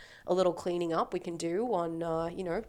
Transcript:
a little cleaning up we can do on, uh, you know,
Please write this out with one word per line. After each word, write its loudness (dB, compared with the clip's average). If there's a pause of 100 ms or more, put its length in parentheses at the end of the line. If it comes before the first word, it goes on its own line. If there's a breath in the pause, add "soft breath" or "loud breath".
(280 loud breath)
a 4
little 6
cleaning -2
up 2
we -2
can -6
do 0
on, 0
uh, 0
you -6
know, -2